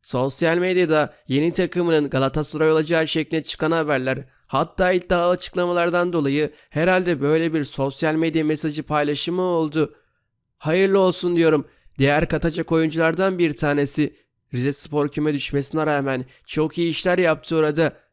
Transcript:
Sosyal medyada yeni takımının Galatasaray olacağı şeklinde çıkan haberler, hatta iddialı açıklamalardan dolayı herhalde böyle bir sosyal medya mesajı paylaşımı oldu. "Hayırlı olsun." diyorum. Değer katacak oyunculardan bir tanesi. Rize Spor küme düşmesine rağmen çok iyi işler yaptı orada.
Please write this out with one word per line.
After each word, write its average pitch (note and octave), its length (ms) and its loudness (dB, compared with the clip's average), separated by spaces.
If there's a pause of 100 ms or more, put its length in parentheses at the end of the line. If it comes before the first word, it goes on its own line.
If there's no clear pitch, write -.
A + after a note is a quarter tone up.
Sosyal D3+ 560 0
medyada F3 560 0 (140)
yeni D3 240 0
takımının E3+ 580 0
Galatasaray D3+ 600 0
olacağı D#3 380 0
şeklinde D#3+ 340 -2
çıkan - 280 -2
haberler, C3+ 580 -2 (180)
hatta F3 460 0
iddialı F3+ 380 0
açıklamalardan F3 840 0
dolayı D3 400 0 (180)
herhalde F3 500 0
böyle D#3+ 340 0
bir D3 100 -2
sosyal C#3 500 -2
medya D#3+ 300 0
mesajı D3+ 380 -2
paylaşımı D3+ 600 -2
oldu. D#3+ 520 -2 (640)
"Hayırlı F#3+ 400 2
olsun." F3+ 380 2
diyorum. D#3 320 4 (300)
Değer C#3+ 300 2
katacak E3 440 -2
oyunculardan D#3+ 680 0
bir D#3+ 180 2
tanesi. C#3+ 600 0 (380)
Rize B2+ 180 0
Spor D3 360 0
küme D3+ 260 -2
düşmesine C#3+ 520 -2
rağmen C3+ 380 -2 (220)
çok D#3 320 -2
iyi E3+ 120 0
işler F3+ 280 0
yaptı E3 380 0
orada. D#3 400 0 (160)